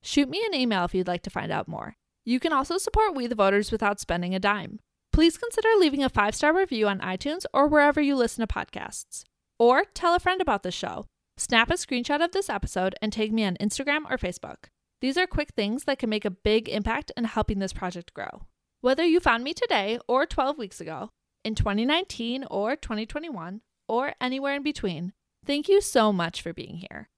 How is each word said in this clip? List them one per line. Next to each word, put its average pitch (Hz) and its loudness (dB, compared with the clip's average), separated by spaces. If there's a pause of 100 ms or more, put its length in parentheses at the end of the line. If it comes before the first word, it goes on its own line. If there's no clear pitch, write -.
Shoot 285 2
me 339 -4
an 415 -2
email 226 2
if 175 -2
you'd 180 0
like 180 -4
to 196 -6
find - -6
out 156 -4
more. - -12 (300)
You 247 0
can 330 0
also 285 0
support 427 2
We 254 -4
the 233 -4
Voters 202 4
without 208 0
spending 175 -2
a 190 0
dime. 202 -2 (320)
Please 320 6
consider 453 0
leaving 285 4
a 254 2
five-star 220 2
review 262 2
on 190 -2
iTunes 285 -6
or 285 6
wherever 294 6
you 277 2
listen 233 0
to - -6
podcasts. - -10 (340)
Or 254 6
tell 339 2
a 359 4
friend 370 0
about 254 0
the 180 -4
show. - -8 (320)
Snap 233 2
a 339 2
screenshot 285 -2
of 349 0
this 403 -2
episode 190 -2
and 214 -2
tag 214 -2
me 220 2
on 185 0
Instagram 277 -2
or 262 -2
Facebook. - -10 (340)
These 269 0
are 370 2
quick 302 -4
things 220 -2
that 269 0
can 240 -2
make 214 -2
a 208 0
big 214 2
impact 220 -4
in 240 -2
helping 214 0
this 190 -2
project 175 -8
grow. - -12 (400)
Whether 269 4
you 339 6
found 240 2
me 311 -6
today 233 0
or 262 2
twelve 285 -2
weeks 202 -10
ago, 160 -10 (340)
in 220 -4
twenty 208 0
nineteen 269 -2
or 208 -2
twenty 220 -8
twenty-one, 220 -10 (260)
or 247 -2
anywhere 269 -4
in 285 -6
between, 185 -4 (320)
thank 294 -2
you 403 8
so 214 4
much 175 -4
for 170 -8
being - -12 (120)
here. - -14 (100)